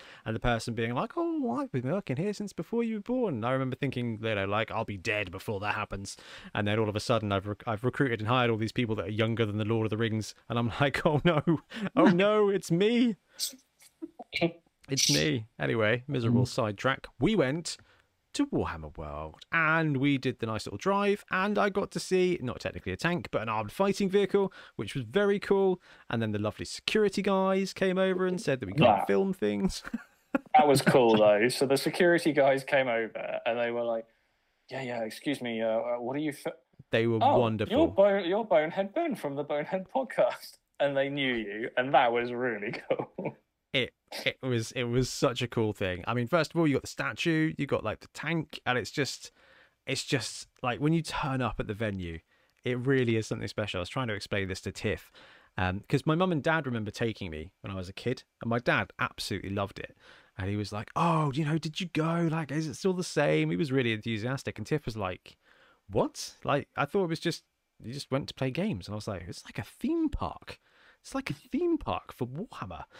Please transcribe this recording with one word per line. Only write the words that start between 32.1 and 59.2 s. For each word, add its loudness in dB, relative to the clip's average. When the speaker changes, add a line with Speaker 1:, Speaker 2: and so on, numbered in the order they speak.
Speaker 3:
guys 4
came 2
over, -4
and 0
they 0
were -2
like, -2
"Yeah, -8
yeah, -4
excuse -4
me, -4
uh, 0
uh, 0
what -4
are -2
you... -2
Fi-" -8
Speaker 1:
They 2
were 2
Speaker 3:
"Oh, 6
Speaker 1:
wonderful. 2
Speaker 3:
you're 6
Bo-, 6
you're 0
Bonehead 2
Ben 0
from -6
the -4
Bonehead -4
Podcast." 0
And 2
they 2
knew 0
you, -4
and 2
that 6
was 0
really -4
<laughs> -12
cool. -4
Speaker 1:
It, -2
it -4
was, 0
it -2
was 2
such 0
a -2
cool 0
thing. -4
I -2
mean, -2
first 0
of 0
all, 4
you 4
got 0
the -12
statue, -2
you -2
got, 0
like, -4
the -20
tank, -6
and 2
it's -4
just, -4
it's -4
just, -4
like, -2
when 2
you 2
turn -4
up -2
at -4
the -4
venue, -4
it -2
really 2
is 0
something -6
special. -4
I -2
was -6
trying -4
to -4
explain -4
this -6
to -6
Tiff, -4
um, 0
'cause 0
my 4
mum 2
and 0
dad 2
remember -4
taking -4
me -10
when -8
I -6
was -8
a -12
kid, -4
and -4
my 2
dad 0
absolutely -4